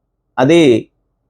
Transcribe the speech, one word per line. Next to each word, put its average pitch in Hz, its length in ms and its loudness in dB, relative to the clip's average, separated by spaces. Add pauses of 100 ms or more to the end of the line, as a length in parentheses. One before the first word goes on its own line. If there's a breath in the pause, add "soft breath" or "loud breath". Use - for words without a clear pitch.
(380)
అది 135 500 0 (420)